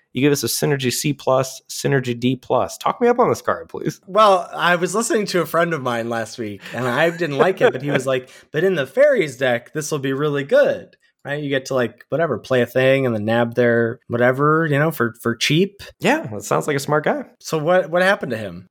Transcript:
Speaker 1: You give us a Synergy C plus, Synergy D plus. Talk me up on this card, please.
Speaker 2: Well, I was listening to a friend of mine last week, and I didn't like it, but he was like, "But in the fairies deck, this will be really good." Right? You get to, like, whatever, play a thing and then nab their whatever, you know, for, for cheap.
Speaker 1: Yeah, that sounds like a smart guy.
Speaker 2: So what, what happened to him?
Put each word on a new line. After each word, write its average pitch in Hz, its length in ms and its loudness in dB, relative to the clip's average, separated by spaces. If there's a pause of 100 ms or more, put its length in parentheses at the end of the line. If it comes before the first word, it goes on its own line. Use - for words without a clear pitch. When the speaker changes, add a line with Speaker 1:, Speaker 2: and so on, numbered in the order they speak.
(140)
Speaker 1:
You 127 80 -4
give 143 100 4
us 143 120 0
a 117 40 0
Synergy 135 440 0
C 143 220 -2
plus, - 560 0
Synergy 123 500 -2
D 123 160 0
plus. 120 420 -2
Talk - 240 -2
me 240 60 4
up 240 120 4
on 214 100 4
this 117 120 -2
card, 87 280 -4
please. - 380 -8
Speaker 2:
Well, 196 480 4
I 165 200 2
was 175 200 -2
listening 233 320 0
to 180 140 0
a 156 40 -2
friend 165 280 0
of 147 100 -4
mine 117 260 -2
last 117 300 -6
week, 104 220 -8 (120)
and 120 140 -4
I 143 240 2
didn't 165 260 -4
like 185 240 2
it, 240 120 4
but 127 100 -8
he 143 80 -4
was 135 160 -2
like, 131 220 -2 (220)
"But 156 120 -2
in 190 120 2
the 139 120 -2
fairies 233 500 2
deck, 123 360 -2
this 151 180 -6
will 156 80 -2
be 135 140 -2
really 143 300 -2
good." 143 520 2 (300)
Right? 143 180 -6
You 139 60 -6
get 135 160 -2
to, - 80 -6
like, 123 340 -2
whatever, 139 320 -2
play 127 220 0
a 120 40 0
thing 131 400 2
and 120 80 0
then 107 120 -4
nab 117 280 0
their 117 540 2
whatever, 135 640 2
you 139 80 2
know, 156 100 2
for, 117 320 -2
for 117 140 -2
cheap. 165 480 0 (160)
Speaker 1:
Yeah, 285 280 0
that 104 160 -10
sounds 151 220 -2
like 147 120 0
a - 20 -4
smart 151 240 0
guy. 226 220 -2 (160)
Speaker 2:
So - 160 -4
what, 170 340 2
what 175 100 2
happened 190 300 2
to 113 60 -4
him? 92 340 -12